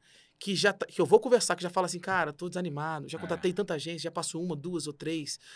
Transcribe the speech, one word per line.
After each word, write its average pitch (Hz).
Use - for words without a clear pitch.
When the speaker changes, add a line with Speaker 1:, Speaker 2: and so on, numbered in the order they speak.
Speaker 1:
que 196
já 185
tá, 190
que -
eu 170
vou 208
conversar, 220
que 175
já 180
fala 180
assim, 175
"Cara, 175
tô 175
desanimado, 156
já 160
Speaker 2:
É. -
Speaker 1:
contratei 175
tanta 185
gente, 156
já 165
passou 165
uma, 175
duas 151
ou 147
três, 151